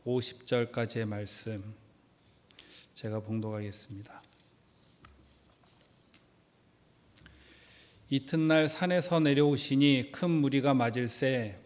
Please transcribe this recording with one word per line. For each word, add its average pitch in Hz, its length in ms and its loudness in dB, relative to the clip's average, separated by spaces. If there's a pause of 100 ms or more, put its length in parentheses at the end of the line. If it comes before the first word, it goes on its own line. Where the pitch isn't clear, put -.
오십 123 420 -4
절까지의 117 600 -2
말씀, 104 580 -8 (1300)
제가 107 280 -6
봉독하겠습니다. 107 1000 -8 (4000)
이튿날 156 580 2
산에서 175 540 0
내려오시니 143 880 4
큰 180 180 -2
무리가 139 440 2
맞을세, 120 920 0